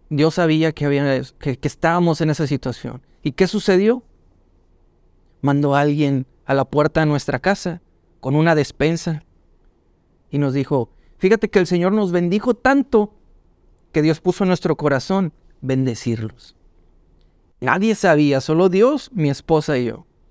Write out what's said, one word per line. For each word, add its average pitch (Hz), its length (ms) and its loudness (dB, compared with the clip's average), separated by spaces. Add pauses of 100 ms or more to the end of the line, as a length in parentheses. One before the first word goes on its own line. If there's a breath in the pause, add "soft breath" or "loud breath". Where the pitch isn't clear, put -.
Dios 151 240 2
sabía 160 380 2
que 143 140 -4
había, 143 360 0 (160)
que, 131 220 -6
que - 80 -4
estábamos 170 540 0
en 156 100 2
esa 151 160 -2
situación. 127 560 -6 (200)
¿Y 139 100 -6
qué 190 140 2
sucedió? 214 560 2 (1400)
Mandó 143 340 0
a 143 60 2
alguien 143 440 0 (200)
a 135 80 -2
la 135 100 0
puerta 151 380 0
de 156 60 2
nuestra 147 320 -2
casa 180 420 -4 (400)
con 131 140 -2
una 160 200 4
despensa 156 720 -2 (1040)
y 139 80 -6
nos 139 160 0
dijo, 135 380 -2 (260)
"Fíjate 202 320 2
que 202 100 2
el 180 80 2
Señor 180 240 0
nos 202 220 0
bendijo 180 400 0
tanto 247 640 0 (760)
que 156 100 0
Dios 156 200 0
puso 180 240 0
en - 20 2
nuestro 175 300 0
corazón 147 560 -2 (260)
bendecirlos". 123 960 -4 (1040)
Nadie 185 360 0
sabía, 147 440 2
solo 165 300 2
Dios, 233 440 0
mi 156 160 -2
esposa 151 480 -2
y 123 80 -2
yo. 110 200 -8 (260)